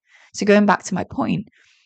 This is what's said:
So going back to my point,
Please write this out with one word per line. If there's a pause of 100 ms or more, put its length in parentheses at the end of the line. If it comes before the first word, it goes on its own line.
(340)
So
going
back
to
my
point, (380)